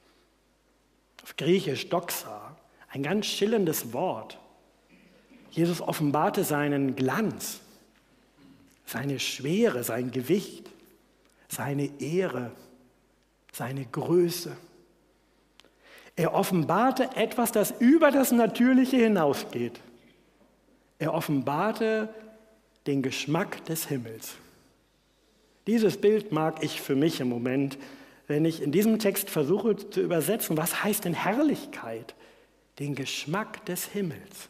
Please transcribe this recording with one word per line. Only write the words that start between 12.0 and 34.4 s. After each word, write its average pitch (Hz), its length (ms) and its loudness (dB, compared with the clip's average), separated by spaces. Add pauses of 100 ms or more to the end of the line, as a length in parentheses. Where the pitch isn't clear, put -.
seine 131 340 -8
Größe. 165 680 0 (1600)
Er 165 180 2
offenbarte 196 840 2
etwas, 226 380 0
das 208 260 2
über 285 320 8
das 269 220 4
Natürliche 254 640 6
hinausgeht. 151 840 2 (1160)
Er 156 140 -2
offenbarte 208 960 0 (760)
den 139 160 2
Geschmack 151 640 -2
des 160 200 -6
Himmels. 113 480 -8 (1300)
Dieses 214 340 2
Bild 208 320 4
mag 160 300 0
ich - 180 -4
für - 140 -2
mich 156 260 2
im 127 80 0
Moment, 127 480 -2 (520)
wenn 151 160 2
ich 160 180 0
in 143 100 -2
diesem 214 260 4
Text 196 320 -2
versuche 196 460 2
zu - 240 -6
übersetzen, 170 560 0
was 156 280 -2
heißt 202 200 -2
denn 175 100 -2
Herrlichkeit? 180 1000 -2 (640)
Den 143 160 -4
Geschmack 165 720 -6
des 180 200 -6
Himmels. 151 640 -8